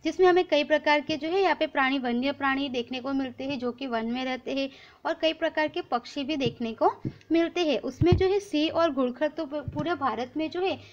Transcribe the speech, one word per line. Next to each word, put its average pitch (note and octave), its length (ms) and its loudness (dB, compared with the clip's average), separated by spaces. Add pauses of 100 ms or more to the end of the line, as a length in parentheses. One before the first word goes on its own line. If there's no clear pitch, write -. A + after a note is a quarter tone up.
जिसमें F4+ 240 4
हमें F4+ 200 6
कई D4 160 4
प्रकार D4+ 380 2
के D#4 160 -2
जो D4+ 100 -6
है F#4 140 2
यहाँ E4+ 140 4
पे D#4 120 0
प्राणी, C#4 320 0
वन्य B3 320 0
प्राणी C#4 380 -2
देखने B3 300 -6
को C4+ 140 -6
मिलते C4 300 -4
हैं C4+ 160 -4
जो B3 120 -4
कि C4+ 160 -8
वन A3+ 180 -2
में B3+ 200 -4
रहते B3+ 280 -6
हैं, C4+ 160 -2 (360)
और D#4 160 -2
कई D#4+ 120 2
प्रकार D#4 340 -2
के E4+ 140 -6
पक्षी C#4 420 -4
भी D4+ 120 -2
देखने A#3+ 380 -2
को D#4+ 180 2 (400)
मिलते E4 300 2
हैं। D4+ 180 2
उसमें D#4 380 2
जो F#4+ 100 2
है G4+ 120 2
सिंह D#4 320 -2
और E4 200 2
घुड़खर B3+ 360 -2
तो D4+ 180 -6
प-, C4+ 80 -12
पूरे D4+ 420 -4
भारत B3+ 420 -4
में D#4 120 -2
जो F4 120 -4
है F#4 160 0 (160)